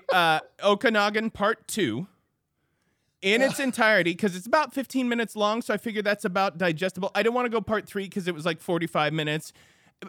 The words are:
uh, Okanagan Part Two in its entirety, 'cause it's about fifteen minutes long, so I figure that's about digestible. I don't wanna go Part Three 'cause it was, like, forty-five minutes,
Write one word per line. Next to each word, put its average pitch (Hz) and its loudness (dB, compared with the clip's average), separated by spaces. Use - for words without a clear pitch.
uh, 165 4
Okanagan 214 2
Part - -2
Two 143 -2
in 208 2
its 262 2
entirety, 214 2
'cause 185 -2
it's 180 -12
about 285 2
fifteen 262 -2
minutes 233 -2
long, 214 0
so 226 -4
I 208 0
figure 214 -4
that's 202 -2
about 190 -2
digestible. 180 -2
I 202 2
don't 233 2
wanna 247 0
go 226 -2
Part 208 -2
Three 196 -6
'cause 175 -6
it 180 0
was, 151 -8
like, 165 -2
forty-five 165 -2
minutes, 156 -4